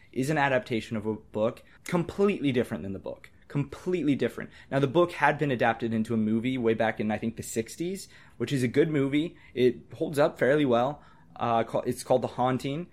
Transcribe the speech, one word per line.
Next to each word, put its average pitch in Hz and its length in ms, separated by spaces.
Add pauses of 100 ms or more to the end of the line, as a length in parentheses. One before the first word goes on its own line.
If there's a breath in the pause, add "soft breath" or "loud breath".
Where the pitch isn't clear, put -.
(140)
is 131 160
an 156 80
adaptation 127 580
of 104 100
a 107 100
book, 110 460 (220 soft breath)
completely 170 680
different 110 300
than 98 100
the 95 60
book. - 320 (180)
Completely 147 640
different. 117 360 (200 loud breath)
Now, 135 100
the 135 80
book 175 260
had 147 240
been 143 140
adapted 117 420
into 113 200
a 113 40
movie 113 400
way 113 160
back 113 260
in, 107 120
I 104 60
think, 117 200
the - 60
sixties, 170 640 (260 loud breath)
which 117 160
is 135 100
a 127 60
good 147 220
movie. 147 480 (160 loud breath)
It 123 220 (200)
holds 147 240
up 170 180
fairly 143 280
well. 127 360 (320 loud breath)
Uh, 117 300
ca-, - 220
it's 123 180
called 123 200
The 120 160
Haunting. 135 540